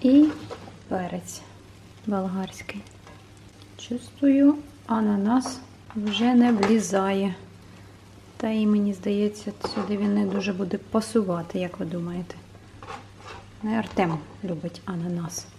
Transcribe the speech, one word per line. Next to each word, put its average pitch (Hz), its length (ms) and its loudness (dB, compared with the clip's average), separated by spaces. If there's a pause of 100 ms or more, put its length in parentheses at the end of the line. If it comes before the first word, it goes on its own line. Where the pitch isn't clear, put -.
І 285 260 8 (600)
перець 180 540 -6 (640)
болгарський. 190 760 -6 (960)
Чувствую, 277 800 4 (320)
ананас 220 720 0 (360)
вже 214 380 2
не 240 180 6
влізає. 196 840 2 (1040)
Та 226 120 -4
і 220 160 2
мені 208 280 4
здається, 208 580 -2 (240)
сюди 202 220 -2
він 202 160 2
не 202 120 2
дуже 196 280 -2
буде 185 240 -4
пасувати, 190 840 -2
як 175 200 -6
ви 180 60 -4
думаєте? 175 500 -6 (1300)
Не 220 160 -2
Артем 180 380 0 (260)
любить 170 420 -8
ананас. 170 640 -6 (120)